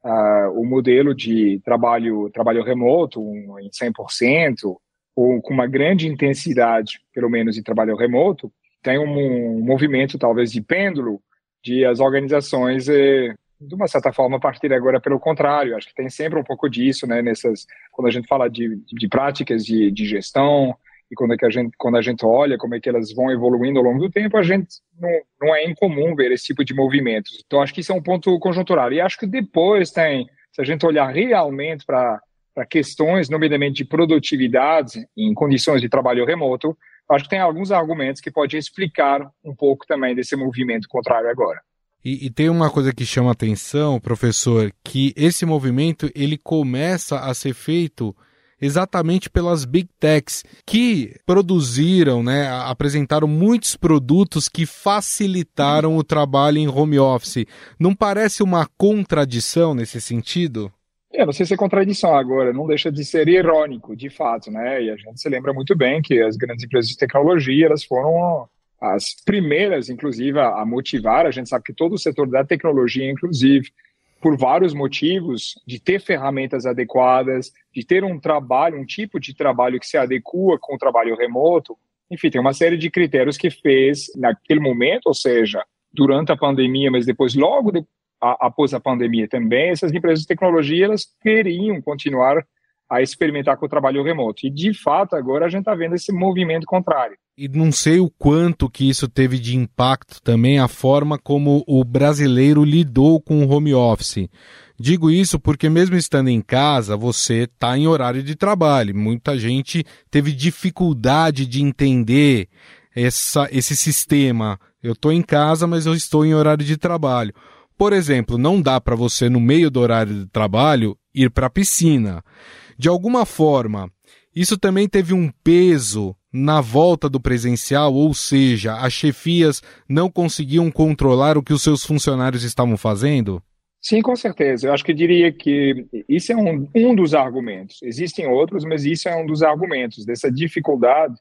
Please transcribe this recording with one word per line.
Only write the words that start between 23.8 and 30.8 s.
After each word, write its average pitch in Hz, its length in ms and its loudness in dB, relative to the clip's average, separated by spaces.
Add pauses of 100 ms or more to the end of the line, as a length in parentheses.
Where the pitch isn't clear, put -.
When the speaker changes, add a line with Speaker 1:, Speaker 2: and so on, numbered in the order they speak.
Speaker 1:
longo 127 160 2
do 185 100 -2
tempo, 214 260 -2
a 208 60 4
gente 185 240 0 (320)
não, 175 120 -6 (320)
não 156 120 2
é 151 100 0
incomum 165 520 -2
ver 127 160 2
esse 123 140 -4
tipo 135 180 -4
de 131 100 -6
movimentos. 131 720 -2
Então, 143 140 2
acho 139 120 -2
que 175 100 -10
isso 196 100 -6
é - 20 0
um 175 80 -4
ponto 180 380 0
conjuntural. 175 520 0
E 160 80 0
acho 180 160 -2
que 220 120 -8
depois 190 640 0
tem, 143 340 -2 (240)
se - 100 -10
a 131 40 -2
gente 147 200 -2